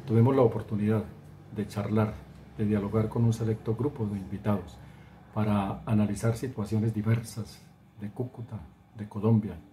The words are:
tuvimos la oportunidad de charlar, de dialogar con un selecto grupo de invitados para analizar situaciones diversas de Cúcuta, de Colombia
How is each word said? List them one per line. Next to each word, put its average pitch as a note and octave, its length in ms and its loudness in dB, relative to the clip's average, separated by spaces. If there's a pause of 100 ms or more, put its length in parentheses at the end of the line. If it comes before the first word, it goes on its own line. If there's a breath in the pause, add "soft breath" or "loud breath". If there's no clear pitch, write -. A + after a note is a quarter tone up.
tuvimos A#2 300 6
la C3+ 80 6
oportunidad G#2+ 600 2 (500)
de G#2+ 140 -4
charlar, G#2+ 460 0 (420)
de A2 80 -2
dialogar G#2 440 2
con A#2 140 0
un A2+ 100 4
selecto A2 440 -2
grupo C#3+ 280 -2
de G2+ 140 -4
invitados G2 580 -4 (560 loud breath)
para G#2 540 0
analizar G#2+ 500 2
situaciones A2 560 -2
diversas A2 720 -2 (380)
de G#2 100 -8
Cúcuta, A#2 480 -8 (380)
de G#2 120 -10
Colombia G#2 460 2 (180)